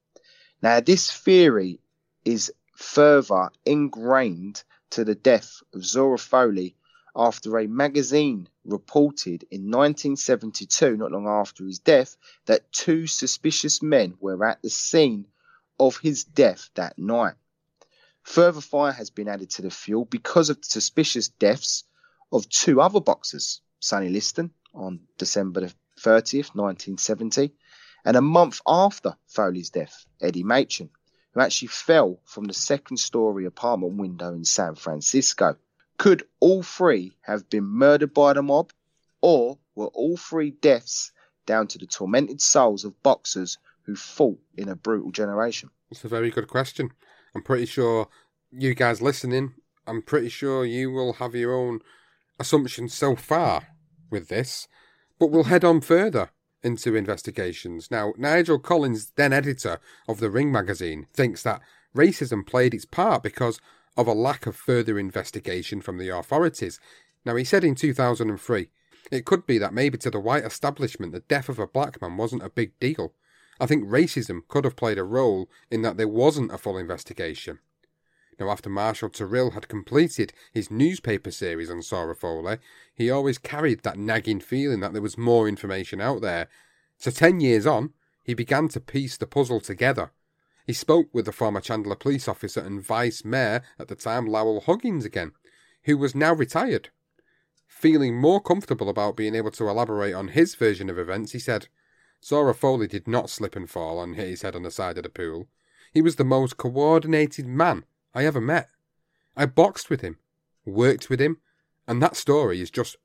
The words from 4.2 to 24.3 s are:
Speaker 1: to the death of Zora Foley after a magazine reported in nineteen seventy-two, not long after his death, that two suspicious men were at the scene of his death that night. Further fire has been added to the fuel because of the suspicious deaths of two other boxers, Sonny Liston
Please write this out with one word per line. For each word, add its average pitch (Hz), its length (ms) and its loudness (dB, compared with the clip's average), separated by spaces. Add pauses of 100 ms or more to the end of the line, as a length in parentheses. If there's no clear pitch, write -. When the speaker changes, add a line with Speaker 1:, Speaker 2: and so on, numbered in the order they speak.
Speaker 1:
to 113 140 -2
the 107 120 0
death - 460 2 (120)
of 92 100 -12
Zora 131 320 2
Foley 104 600 0 (400)
after 113 420 0
a 110 100 -2
magazine 139 800 0 (160)
reported 104 840 -2
in 98 200 -8
nineteen 143 460 0
seventy-two, 113 800 0
not 107 160 -6
long 101 160 -6
after 104 360 -4
his 95 140 -12
death, 135 380 4 (300)
that - 260 0
two 165 340 0
suspicious - 760 -2
men 123 380 2
were 95 240 -2
at - 180 -2
the 110 80 -6
scene 120 560 2 (520)
of 131 200 4
his 151 260 -2
death - 500 2
that 87 240 -8
night. 107 360 -2 (880)
Further 165 380 4
fire 143 300 0
has 120 200 -10
been 104 180 -10
added 98 220 -8
to - 120 -12
the 92 80 -6
fuel 113 360 -4
because 151 440 0
of 143 100 -4
the - 60 -18
suspicious - 640 -2
deaths - 560 0 (480)
of 117 160 0
two - 320 4
other 190 200 4
boxers, - 600 -4 (180)
Sonny 95 300 -4
Liston 107 420 -4 (240)